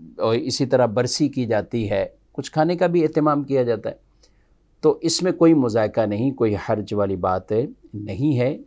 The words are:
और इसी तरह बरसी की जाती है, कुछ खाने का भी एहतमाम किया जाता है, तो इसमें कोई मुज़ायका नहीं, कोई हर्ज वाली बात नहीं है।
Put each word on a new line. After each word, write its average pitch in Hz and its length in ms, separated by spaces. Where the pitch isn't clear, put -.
और 110 140
इसी 120 320
तरह 123 200
बरसी 123 420
की 131 180
जाती 110 400
है, 98 180
कुछ - 140
खाने 160 280
का 175 120
भी 170 140
एहतमाम 151 420
किया 135 200
जाता 113 240
है, - 100
तो 156 220
इसमें 175 280
कोई 165 220
मुज़ायका 113 520
नहीं, 113 260
कोई 113 240
हर्ज 104 380
वाली 98 240
बात 92 340
नहीं 117 840
है। 123 320